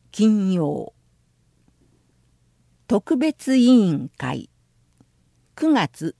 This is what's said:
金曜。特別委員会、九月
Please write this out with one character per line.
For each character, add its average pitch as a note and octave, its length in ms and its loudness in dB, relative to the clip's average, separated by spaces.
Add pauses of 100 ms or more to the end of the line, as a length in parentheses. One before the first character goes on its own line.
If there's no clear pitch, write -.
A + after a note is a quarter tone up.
(120)
金 G#3 400 0
曜。 D#3+ 420 -4 (1900)
特 B3 280 -2
別 C4+ 400 -2
委 B3 120 4
員 F3 500 2
会、 C3 320 -8 (1040)
九 D#4 160 -2
月 F3+ 480 -2